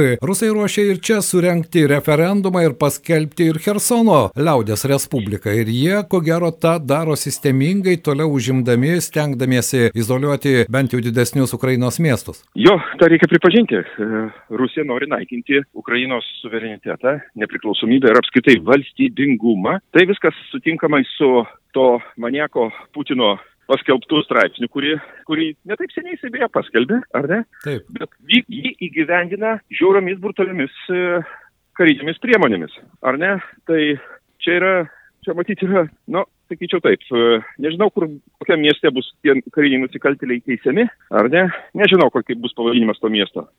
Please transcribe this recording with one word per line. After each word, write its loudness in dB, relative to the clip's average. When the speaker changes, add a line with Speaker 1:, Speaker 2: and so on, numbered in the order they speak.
Speaker 1:
rusai 0
ruošia 0
ir 0
čia 0
surengti 2
referendumą 2
ir 2
paskelbti 0
ir -2
Chersono 2
liaudies 0
respubliką. -2
Ir 0
jie, 0
ko 0
gero, 0
tą 0
daro 0
sistemingai, 0
toliau 0
užimdami, 2
stengdamiesi 0
izoliuoti 0
bent -2
jau 0
didesnius 0
Ukrainos -2
miestus. -2
Speaker 2:
Jo, 6
tą 6
reikia 4
pripažinti. 2
E, -6
Rusija -4
nori -4
naikinti -4
Ukrainos -4
suverenitetą, -6
nepriklausomybę 0
ir 6
apskritai 4
valstybingumą. 0
Tai 6
viskas -2
sutinkamai -2
su 2
to 4
maniako -4
Putino 0
paskelbtų 0
straipsnių, 0
kurį, -4
kurį -4
ne -6
taip -8
seniai -10
jisai -12
beje -4
paskelbė, -2
ar -4
ne? -2
Speaker 1:
Taip. -8
Speaker 2:
Bet -14
jį, 0
jį -10
įgyvendina -4
žiauriomis, 0
brutaliomis, -6
e, -2
karinėmis 0
priemonėmis, 0
ar -2
ne? -2
Tai 2
čia 0
yra, 2
čia -4
matyt -4
yra, 2
nu, -2
sakyčiau -6
taip, 2
e, 2
nežinau, -2
kur, -2
kokiam 0
mieste 2
bus -6
tie 4
kariniai 2
nusikaltėliai -4
teisiami, 0
ar 4
ne? 2
Nežinau, 4
kokia -4
bus -8
pavadinimas 0
to -2
miesto. -2